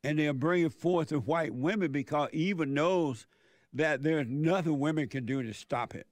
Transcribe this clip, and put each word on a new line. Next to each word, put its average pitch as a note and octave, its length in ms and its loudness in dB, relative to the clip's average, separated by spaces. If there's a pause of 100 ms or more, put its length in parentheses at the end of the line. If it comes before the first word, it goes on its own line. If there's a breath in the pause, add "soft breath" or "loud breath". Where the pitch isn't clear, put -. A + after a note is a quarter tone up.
And D3+ 140 0
they D3+ 80 2
are D3 80 2
bringing E3 340 2
forth E3 400 0
the D3+ 120 0
white D3+ 340 0
women E3 360 0
because C#3+ 420 0
Eva D#3+ 340 0
knows D3 600 0 (460 soft breath)
that C#3+ 300 0
there's D3+ 260 0
nothing D#3 500 0
women D3+ 300 0
can C3 160 -6
do C3 180 -2
to A2 120 -8
stop - 400 -6
it. - 180 -14